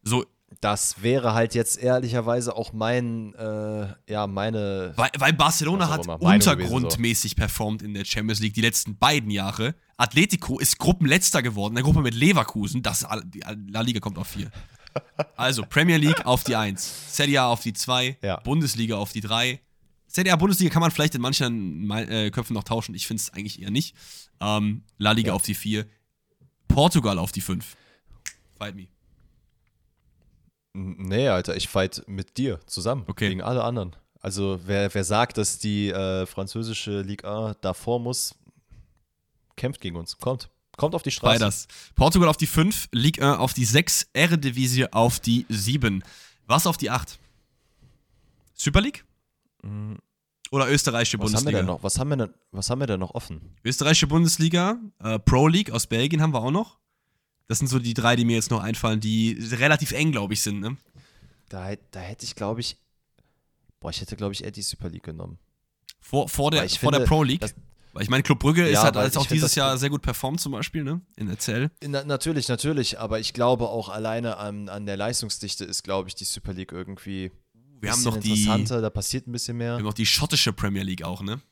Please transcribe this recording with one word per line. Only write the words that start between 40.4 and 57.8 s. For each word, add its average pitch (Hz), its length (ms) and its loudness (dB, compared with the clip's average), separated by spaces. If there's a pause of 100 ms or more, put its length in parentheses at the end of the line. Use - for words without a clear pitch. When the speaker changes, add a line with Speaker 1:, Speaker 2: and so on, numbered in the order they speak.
Speaker 2:
Kommt 160 180 0
auf 165 80 -2
die - 80 -4
Straße. 113 240 2
Speaker 1:
Spiders. 110 320 0 (280)
Portugal 165 340 6
auf 151 80 2
die 156 100 0
fünf, 165 440 2
Ligue 131 320 2
un 139 140 6
auf 127 160 0
die 123 120 0
sechs, 127 480 2
Eredivisie 131 760 2
auf 117 280 4
die 117 300 2
sieben. 110 540 0 (440)
Was 139 180 2
auf 170 120 0
die 120 120 -4
acht? - 300 -4 (1400)
Super 160 260 2
League? 285 240 -4 (560)
Speaker 2:
Mm. 104 320 -10 (580)
Speaker 1:
Oder 135 180 2
österreichische 135 500 2
Speaker 2:
Was 107 60 -2
haben 107 60 0
wir 107 60 2
Speaker 1:
Bundesliga? 127 220 0
Speaker 2:
denn 92 80 2
noch? 87 160 -4
Was 98 160 -2
haben 139 100 -2
wir 147 80 0
denn, 107 160 -4 (180)
was 98 180 -6
haben 127 100 -2
wir 139 80 -2
denn 98 120 -2
noch 92 160 -6
offen? - 480 -12
Speaker 1:
Österreichische 143 440 4
Bundesliga, 170 720 2 (220)
äh, 110 200 -4
Pro 151 280 6
League 180 240 2
aus 113 160 -2
Belgien 143 340 0
haben 156 120 2
wir 117 80 -2
auch 127 100 -2
noch. 202 280 -4 (680)
Das 117 120 -2
sind 139 80 0
so 127 120 2
die 120 140 -2